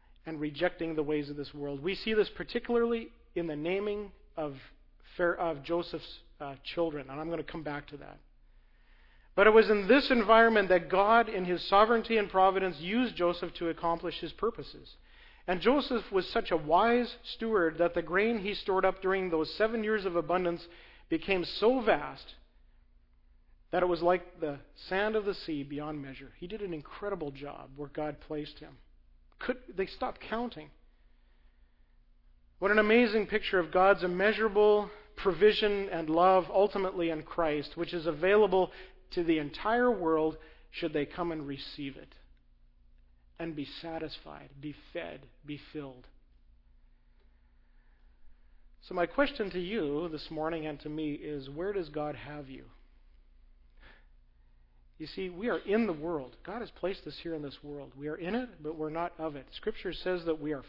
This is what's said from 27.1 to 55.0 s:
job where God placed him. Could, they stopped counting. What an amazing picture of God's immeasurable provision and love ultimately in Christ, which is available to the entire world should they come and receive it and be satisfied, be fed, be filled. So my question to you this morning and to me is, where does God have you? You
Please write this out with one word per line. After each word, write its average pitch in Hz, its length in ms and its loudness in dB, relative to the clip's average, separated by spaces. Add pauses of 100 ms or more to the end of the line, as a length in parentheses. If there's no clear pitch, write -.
job 135 460 -14
where 143 120 -10
God 151 280 -6 (100)
placed 151 320 -8
him. - 200 -20 (600)
Could, - 200 -4 (180)
they 190 100 0
stopped - 340 -8
counting. 220 500 -6 (1900)
What 196 120 2
an 208 80 6
amazing 214 480 6
picture 202 320 0
of 160 120 0
God's 185 320 6
immeasurable 208 880 4 (240)
provision 202 800 4
and 165 160 -4
love 180 440 6
ultimately 190 580 2
in 156 120 -4
Christ, 151 540 -2
which 170 160 -4
is 165 140 -6
available 185 640 4 (400)
to 175 100 0
the 165 160 4
entire 226 520 0
world 160 480 2 (320)
should 165 220 -4
they 147 140 0
come 170 260 -4
and 151 140 -8
receive 139 500 -10
it 151 180 -20 (1200)
and 165 160 -6
be 143 140 -6 (140)
satisfied, 156 640 -10 (100)
be 143 160 -12 (200)
fed, 165 260 -10 (240)
be 143 160 -12 (140)
filled. 131 320 -14 (2750)
So 185 60 -10
my 180 100 0
question 233 460 0
to 180 100 -4
you 170 500 -2
this 151 200 -10
morning 156 360 -4
and 147 140 -8
to 156 80 -12
me 151 240 -4
is, 143 380 -10
where 180 240 -6
does 165 160 -6
God 147 240 -6
have 139 340 -14
you? 131 160 -18 (2250)
You 156 80 -12